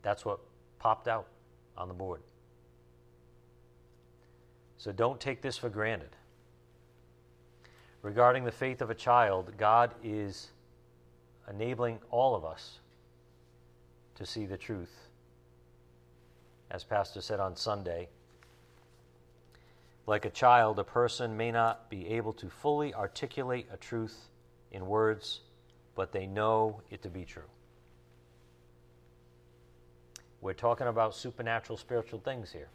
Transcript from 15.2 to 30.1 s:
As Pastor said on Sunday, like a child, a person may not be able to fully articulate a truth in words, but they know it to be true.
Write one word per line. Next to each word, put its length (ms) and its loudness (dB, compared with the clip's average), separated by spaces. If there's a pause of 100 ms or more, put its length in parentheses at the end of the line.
As 140 -10
Pastor 360 -2
said 200 -4
on 160 -2
Sunday, 520 -4 (2000)
like 200 2
a 40 -2
child, 480 8
a 60 -2
person 520 0
may 140 -2
not 380 0
be 200 -10
able 260 -2
to 160 -12
fully 440 -2
articulate 760 -6
a 60 -14
truth 500 -8 (420)
in 160 -10
words, 540 0 (540)
but 180 -2
they 140 -2
know 540 2 (100)
it 120 -14
to 60 -10
be 160 -10
true. 180 -16 (3000)